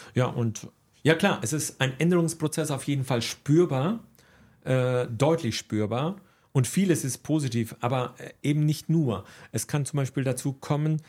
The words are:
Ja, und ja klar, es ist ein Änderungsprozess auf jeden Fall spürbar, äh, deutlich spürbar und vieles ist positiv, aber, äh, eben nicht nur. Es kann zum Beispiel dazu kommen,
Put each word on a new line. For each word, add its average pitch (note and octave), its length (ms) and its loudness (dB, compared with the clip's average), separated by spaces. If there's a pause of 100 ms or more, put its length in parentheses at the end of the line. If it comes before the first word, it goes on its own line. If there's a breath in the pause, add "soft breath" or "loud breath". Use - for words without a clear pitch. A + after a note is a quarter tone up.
(140 loud breath)
Ja, B2+ 120 2
und A2+ 420 -4 (340)
ja D#3 120 4
klar, F3 280 2
es C3 100 -4
ist - 300 -4
ein C3 180 0
Änderungsprozess D#3+ 680 0
auf C3+ 140 -6
jeden C3+ 200 0
Fall B2 160 0
spürbar, D#3+ 800 2 (640 soft breath)
äh, B2+ 420 2
deutlich C3 520 2
spürbar A2+ 580 -2 (360 soft breath)
und B2+ 140 4
vieles F3+ 380 2
ist C3 140 -4
positiv, B2 600 -2
aber, B2 360 -2
äh, - 140 -14 (120)
eben D3+ 220 2
nicht D3+ 240 0
nur. C3+ 360 0 (260 loud breath)
Es - 160 -6
kann D3 180 -2
zum C#3+ 140 -4
Beispiel C3+ 260 -2
dazu C3 300 -2
kommen, D3+ 540 -2